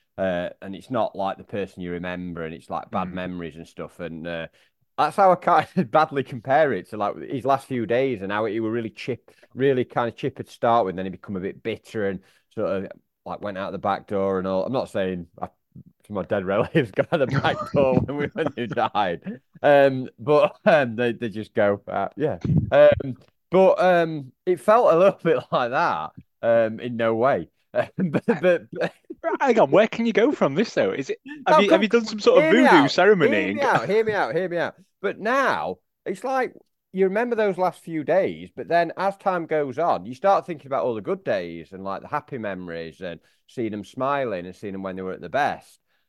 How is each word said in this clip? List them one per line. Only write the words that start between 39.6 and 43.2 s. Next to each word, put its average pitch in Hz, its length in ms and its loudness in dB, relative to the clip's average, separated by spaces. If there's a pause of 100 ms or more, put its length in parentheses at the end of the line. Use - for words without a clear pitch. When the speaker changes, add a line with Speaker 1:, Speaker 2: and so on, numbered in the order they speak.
Speaker 1:
on, 131 280 0
you 120 100 -12
start 190 300 2
thinking 143 220 -12
about 123 180 -2
all 120 100 -2
the 107 60 -6
good 185 220 -6
days 87 500 -4
and, 95 100 -14
like, 98 180 -8
the - 60 -18
happy 143 300 -8
memories 90 640 -10
and 85 180 -10 (280)